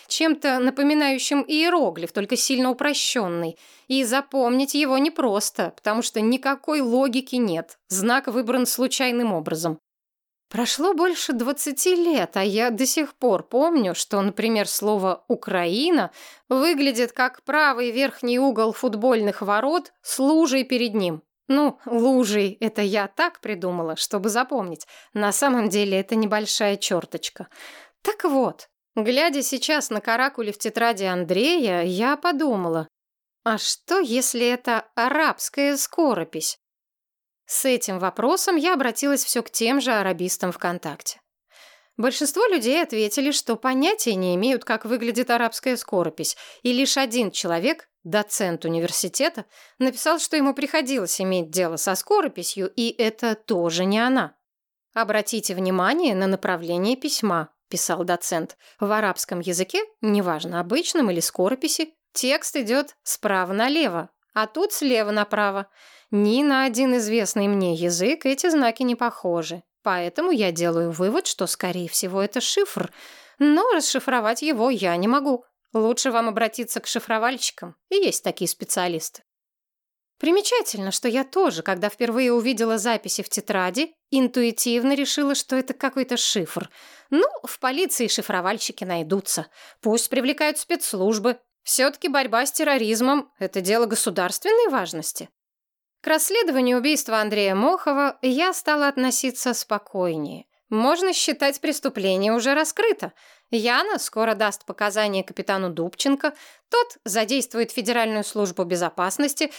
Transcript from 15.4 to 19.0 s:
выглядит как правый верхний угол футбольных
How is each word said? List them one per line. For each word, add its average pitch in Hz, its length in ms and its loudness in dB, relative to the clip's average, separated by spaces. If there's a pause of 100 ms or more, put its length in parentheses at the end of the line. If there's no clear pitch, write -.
выглядит 269 640 2
как 262 320 -2
правый 269 460 2
верхний 247 480 0
угол 226 340 2
футбольных 220 680 0